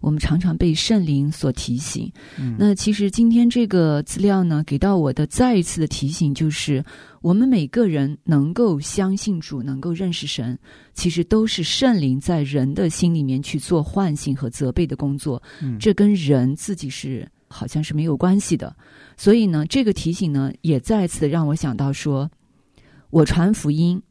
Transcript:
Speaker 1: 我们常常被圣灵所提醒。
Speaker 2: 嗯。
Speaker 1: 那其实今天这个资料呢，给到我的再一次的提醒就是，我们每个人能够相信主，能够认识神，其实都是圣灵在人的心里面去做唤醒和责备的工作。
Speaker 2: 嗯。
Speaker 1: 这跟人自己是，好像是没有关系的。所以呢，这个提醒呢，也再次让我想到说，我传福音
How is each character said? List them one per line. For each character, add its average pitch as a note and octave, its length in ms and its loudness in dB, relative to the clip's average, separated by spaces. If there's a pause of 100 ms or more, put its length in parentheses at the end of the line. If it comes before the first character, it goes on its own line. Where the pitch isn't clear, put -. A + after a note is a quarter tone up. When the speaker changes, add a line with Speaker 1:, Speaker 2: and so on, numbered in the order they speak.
Speaker 1:
我 D3 100 0
们 D3+ 80 0
常 D#3 220 0
常 F3 160 0
被 E3+ 160 2
圣 G3 320 0
灵 C#3+ 260 0
所 D3 220 -2
提 - 240 -4
醒。 - 340 -8 (280)
Speaker 2:
嗯。 B2 200 -4
Speaker 1:
那 G3+ 160 4
其 G#3 180 -2
实 G3+ 180 0
今 A#3 180 4
天 A#3 200 6
这 A#3+ 180 2
个 D#3+ 380 2
资 - 160 -8
料 G3 220 4
呢， D#3 240 0
给 C#3+ 120 -2
到 G3 180 2
我 D3+ 160 2
的 D3+ 140 -2
再 B3 300 2
一 F3+ 60 2
次 E3+ 180 -4
的 D#3 60 0
提 - 220 -4
醒 D3+ 260 0
就 D#3 160 0
是， D3 320 -2 (380)
我 E3+ 140 2
们 A#3 140 4
每 G3+ 180 2
个 A3+ 200 2
人 D3 380 0
能 D3+ 300 2
够 G#3 240 2
相 F#3+ 380 -2
信 G3 240 -4
主， C#3+ 220 -8
能 C3+ 180 -6
够 E3+ 120 -6
认 F3 200 -4
识 D#3 140 -8
神， B2+ 320 -6 (340)
其 - 180 -2
实 E3 140 -2
都 A3 220 2
是 F3+ 160 -4
圣 A3+ 380 2
灵 C3+ 180 0
在 D#3+ 240 -2
人 C#3 320 -2
的 F#3+ 140 0
心 E3+ 240 0
里 D#3+ 100 0
面 C3+ 200 -2
去 - 160 -6
做 D3+ 240 0
唤 E3+ 320 -2
醒 C#3+ 200 -4
和 C3 140 -6
责 B2+ 220 -4
备 E3+ 160 0
的 C#3 100 -6
工 C#3 220 -4
作。 C3 240 -6 (180)
Speaker 2:
嗯。 B2+ 180 -6
Speaker 1:
这 D3+ 140 2
跟 G3+ 220 4
人 C#3 420 2
自 - 180 -8
己 D3+ 140 -10
是， C3 400 -10 (200)
好 - 180 -12
像 D#3 180 -2
是 - 80 -8
没 D3+ 120 0
有 D#3 120 0
关 F#3 240 4
系 E3+ 160 0
的。 - 180 -8 (440)
所 G3+ 160 6
以 A3+ 120 4
呢， D#3 200 0
这 C4+ 180 0
个 G#3+ 80 2
提 E3 200 -2
醒 F3 200 -2
呢， C3+ 180 0 (120)
也 D3+ 180 2
再 G#3 260 0
次 D#3+ 220 -2
让 D#3+ 180 0
我 D3 80 0
想 C#3+ 220 -4
到 C#3 160 0
说， C#3+ 380 -2 (800)
我 D#3+ 140 6
传 E3+ 280 2
福 D3+ 180 -2
音 E3+ 300 0 (100)